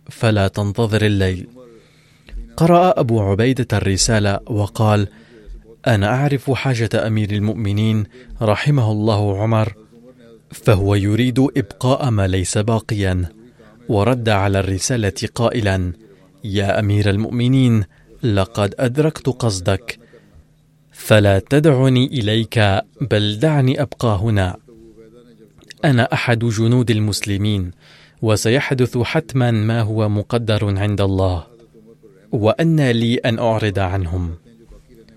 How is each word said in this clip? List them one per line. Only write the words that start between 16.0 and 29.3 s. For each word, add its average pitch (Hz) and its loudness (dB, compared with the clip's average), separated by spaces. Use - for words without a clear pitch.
"يا 101 -2
أمير 104 2
المؤمنين، 120 2
لقد 101 0
أدركت 139 -2
قصدك، 98 -4
فلا 101 2
تدعني 135 2
إليك، 107 0
بل 104 0
دعني 143 2
أبقى 113 -2
هنا. 98 0
أنا 127 2
أحد 117 0
جنود 117 0
المسلمين، 101 -2
وسيحدث 123 0
حتما 123 0